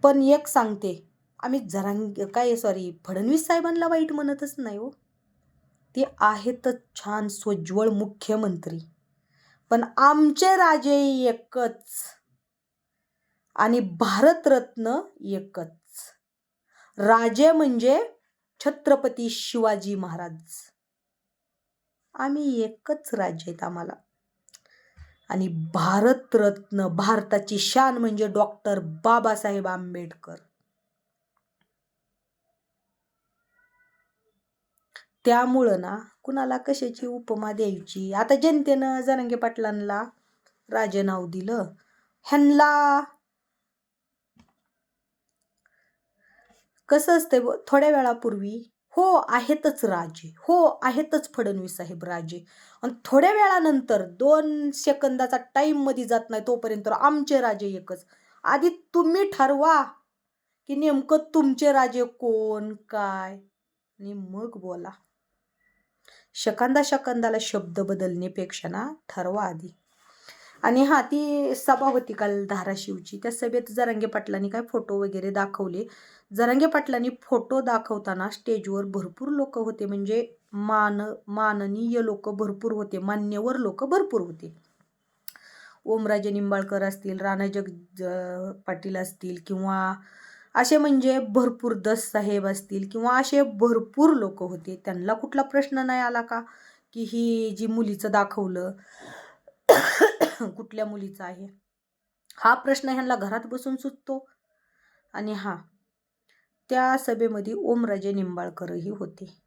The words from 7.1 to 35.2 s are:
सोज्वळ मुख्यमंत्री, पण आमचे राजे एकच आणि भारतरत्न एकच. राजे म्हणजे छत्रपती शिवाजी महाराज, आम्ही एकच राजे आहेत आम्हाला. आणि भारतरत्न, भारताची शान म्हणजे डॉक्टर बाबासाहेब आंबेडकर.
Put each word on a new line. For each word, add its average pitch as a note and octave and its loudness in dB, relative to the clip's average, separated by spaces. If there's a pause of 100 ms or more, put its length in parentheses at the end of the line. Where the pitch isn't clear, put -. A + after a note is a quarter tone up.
सोज्वळ G3+ -2
मुख्यमंत्री, G3+ -4 (880)
पण A#3 4 (140)
आमचे D4+ 6
राजे D4+ 4 (320)
एकच A#3 -4 (1700)
आणि A#3 2
भारतरत्न A#3+ 2 (260)
एकच. F#3+ -8 (1300)
राजे A3+ 6
म्हणजे C4+ 4 (640)
छत्रपती C4+ 0
शिवाजी G#3 -2
महाराज, E3+ -12 (1600)
आम्ही C#4 -2
एकच C4+ -6
राजे F3 -4
आहेत E3+ -10
आम्हाला. F3 -10 (1400)
आणि F#3+ -2 (260)
भारतरत्न, G3+ 2
भारताची G#3 0
शान C4 2
म्हणजे A3 -2
डॉक्टर G#3 0
बाबासाहेब G3+ 0
आंबेडकर. F3 -10 (4000)